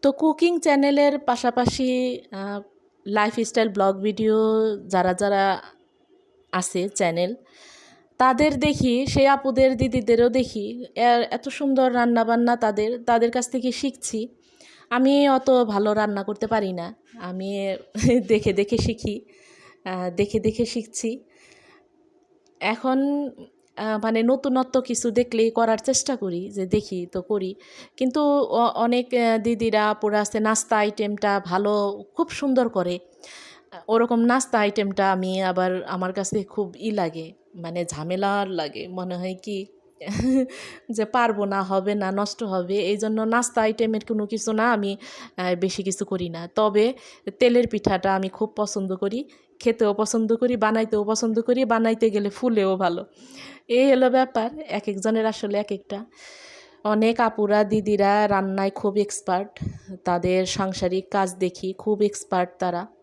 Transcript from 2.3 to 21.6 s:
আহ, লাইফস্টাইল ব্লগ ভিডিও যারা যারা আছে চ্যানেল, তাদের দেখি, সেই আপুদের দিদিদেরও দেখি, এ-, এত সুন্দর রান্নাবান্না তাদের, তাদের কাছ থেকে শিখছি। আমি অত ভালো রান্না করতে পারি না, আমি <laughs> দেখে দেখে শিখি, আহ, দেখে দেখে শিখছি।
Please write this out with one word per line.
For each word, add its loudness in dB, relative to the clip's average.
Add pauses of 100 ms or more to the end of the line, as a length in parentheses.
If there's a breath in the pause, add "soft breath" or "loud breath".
আহ, -10 (340)
লাইফস্টাইল 0
ব্লগ 2
ভিডিও 0 (520)
যারা 2
যারা 0 (920)
আছে -2
চ্যানেল, 0 (840 loud breath)
তাদের 4
দেখি, 2
সেই 4
আপুদের 4
দিদিদেরও 2
দেখি, -2 (100)
এ-, 4
এত -6
সুন্দর 2
রান্নাবান্না 4
তাদের, 0
তাদের 4
কাছ -4
থেকে -2
শিখছি। -6 (640 soft breath)
আমি 4
অত 4
ভালো 4
রান্না 0
করতে -6
পারি 0
না, -8 (260)
আমি -6 (180)
<laughs> 2
দেখে 2
দেখে 0
শিখি, -4 (640 loud breath)
আহ, -6
দেখে -2
দেখে -2
শিখছি। -6 (1400 soft breath)